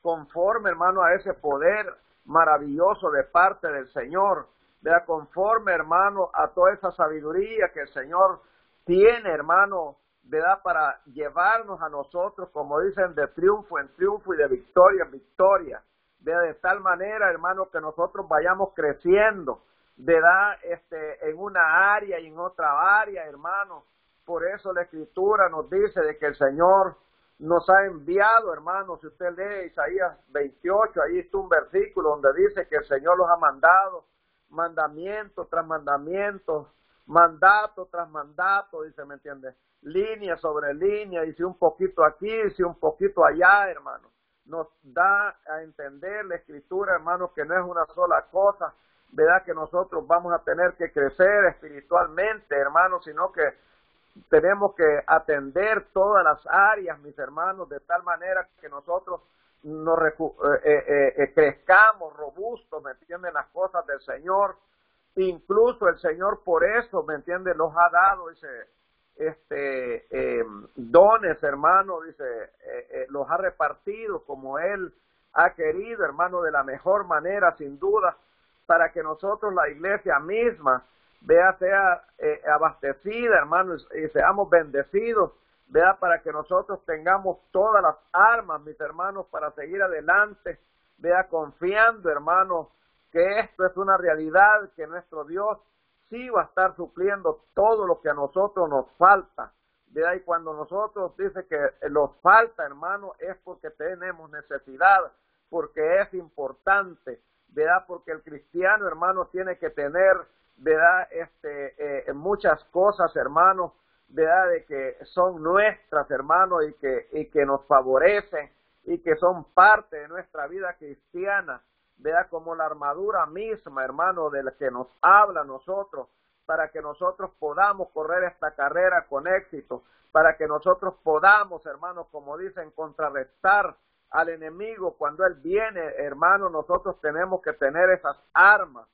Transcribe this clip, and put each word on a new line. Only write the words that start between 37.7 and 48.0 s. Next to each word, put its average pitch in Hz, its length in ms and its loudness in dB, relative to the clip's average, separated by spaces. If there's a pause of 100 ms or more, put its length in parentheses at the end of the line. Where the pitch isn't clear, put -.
tras 170 200 -10
mandato, 160 720 -4
dice, 156 240 -16
¿me 143 80 -20
entiende? 135 420 -18 (280)
Línea 196 540 -4
sobre 151 360 -4
línea, 190 480 -4
dice, 160 240 -4
un 185 100 -8
poquito 175 480 0
aquí, 214 400 -2
dice, 190 200 -2
un 175 160 -4
poquito 170 440 0
allá, 180 460 4
hermano. 139 400 -16 (360)
Nos 156 220 -10 (140)
da 196 560 0 (100)
a 156 140 -10
entender 160 640 -12
la 175 100 -8
Escritura, 180 600 -4
hermano, 175 360 -4
que 151 140 -6
no 160 80 -6
es 185 100 0
una 170 300 -4
sola 175 380 0